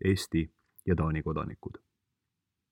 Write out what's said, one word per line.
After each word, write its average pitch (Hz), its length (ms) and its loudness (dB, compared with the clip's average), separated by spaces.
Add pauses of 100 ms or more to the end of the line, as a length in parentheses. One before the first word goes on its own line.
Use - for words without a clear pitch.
Eesti 92 460 2 (380)
ja 90 100 4
Taani 78 260 2
kodanikud. - 560 -6 (960)